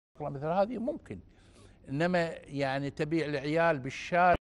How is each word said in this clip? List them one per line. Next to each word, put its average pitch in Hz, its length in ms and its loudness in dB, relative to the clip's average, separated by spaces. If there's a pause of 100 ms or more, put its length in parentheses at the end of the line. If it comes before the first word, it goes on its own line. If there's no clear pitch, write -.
(220)
مثل 143 240 -6
هذه 196 320 0
ممكن، 233 420 -6 (680)
إنما 170 440 2
يعني 139 560 -2
تبيع 156 360 0
العيال 151 540 2
بالشارع 175 640 2